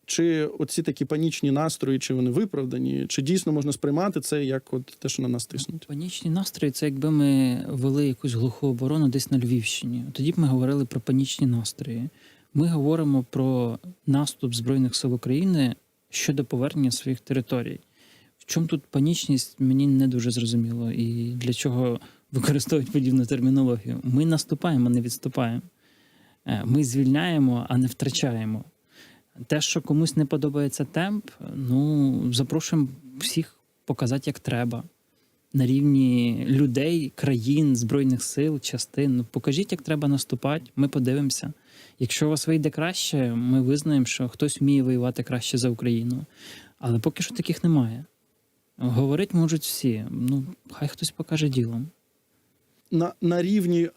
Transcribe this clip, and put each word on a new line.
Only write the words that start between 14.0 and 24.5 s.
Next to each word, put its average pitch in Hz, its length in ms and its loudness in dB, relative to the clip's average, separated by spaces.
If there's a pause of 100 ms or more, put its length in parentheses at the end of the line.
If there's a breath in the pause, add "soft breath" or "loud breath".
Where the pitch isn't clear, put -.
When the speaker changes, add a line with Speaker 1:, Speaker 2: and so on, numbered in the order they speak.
Speaker 2:
наступ 139 480 0
Збройних 127 400 0
сил 123 180 -2
України 139 640 0 (340)
щодо 143 360 -2
повернення 135 460 0
своїх 127 280 -4
територій. 127 600 -4 (580 soft breath)
В - 80 -20
чому 165 220 -2
тут 156 160 -2
панічність, 143 760 0
мені 135 280 4
не 135 200 4
дуже 123 240 0
зрозуміло. 117 600 -2
І 117 440 -2
для 123 180 -2
чого 123 460 -2 (320 loud breath)
використовують 135 600 0
подібну 131 340 2
термінологію? 123 800 2
Ми 135 220 2
наступаємо, 147 640 0